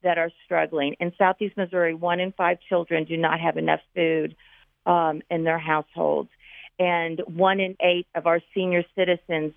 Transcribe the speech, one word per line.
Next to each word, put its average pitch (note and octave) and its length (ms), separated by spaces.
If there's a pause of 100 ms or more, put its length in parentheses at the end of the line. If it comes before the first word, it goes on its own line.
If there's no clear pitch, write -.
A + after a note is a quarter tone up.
that F3 140
are E3 140 (140)
struggling. D#3 560
In F3 180
Southeast F#3+ 380
Missouri, F3 360
one F3 280
in F#3+ 120
five F3 260 (100)
children E3+ 360
do E3 120
not E3 240
have E3 160
enough D#3 240 (160)
food, D#3+ 400 (500)
um, E3 420
in E3 160
their D#3+ 140
households. D3+ 720 (480)
And E3+ 480
one F#3+ 320
in F#3+ 240
eight F3+ 320
of E3 120
our E3+ 140 (140)
senior F3+ 300 (100)
citizens E3+ 640